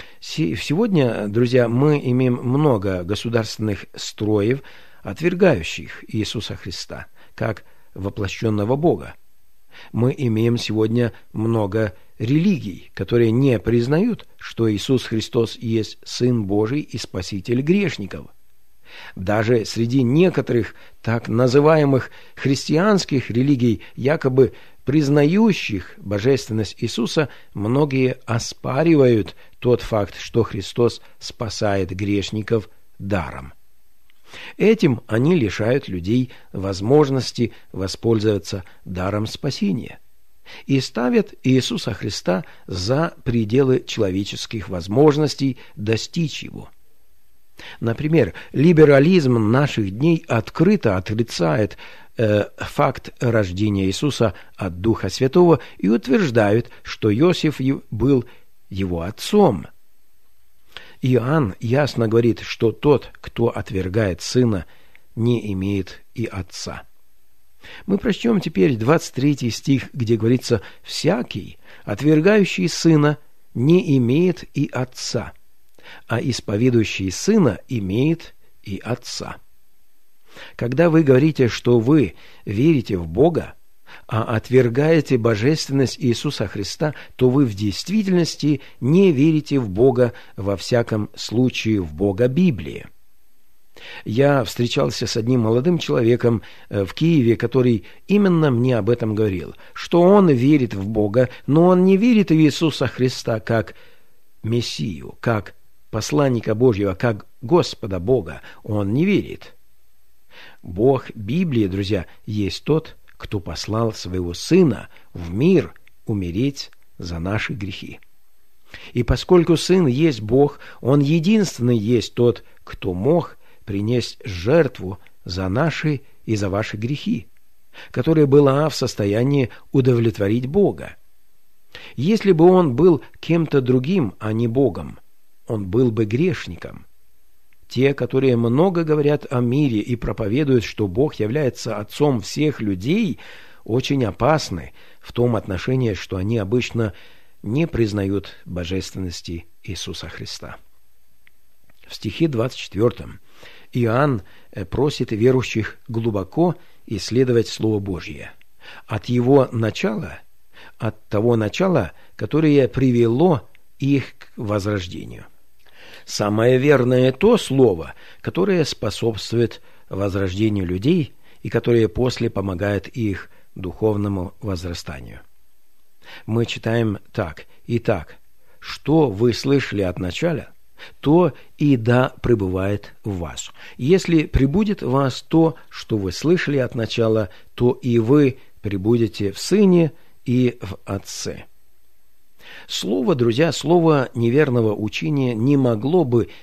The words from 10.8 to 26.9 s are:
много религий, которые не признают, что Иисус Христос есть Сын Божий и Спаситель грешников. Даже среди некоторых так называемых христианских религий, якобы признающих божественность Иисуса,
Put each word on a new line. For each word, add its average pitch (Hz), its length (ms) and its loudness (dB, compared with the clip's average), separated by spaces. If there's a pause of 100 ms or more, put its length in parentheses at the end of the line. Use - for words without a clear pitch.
много 110 640 -2 (240)
религий, 131 720 -2
которые 117 380 2
не 123 280 2
признают, 143 680 0 (100)
что - 340 -2
Иисус 113 340 0
Христос 113 520 -2
есть 113 460 -4
Сын 120 420 0
Божий 107 360 0
и - 160 -10
Спаситель 107 640 -6
грешников. 143 640 -2 (880)
Даже 107 500 0
среди 117 380 0
некоторых 127 720 2 (260)
так 113 260 -2
называемых 135 840 4 (240)
христианских 151 960 0
религий, 120 500 2 (140)
якобы 131 580 2 (320)
признающих 147 1120 2
божественность 110 800 -2
Иисуса, 160 520 -2 (260)